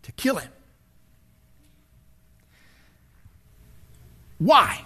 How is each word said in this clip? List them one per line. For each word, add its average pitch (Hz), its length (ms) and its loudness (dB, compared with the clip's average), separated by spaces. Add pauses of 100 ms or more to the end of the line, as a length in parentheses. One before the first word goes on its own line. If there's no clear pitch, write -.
to - 100 -20
kill 262 240 -2
him. - 140 -12 (4000)
Why? 220 480 2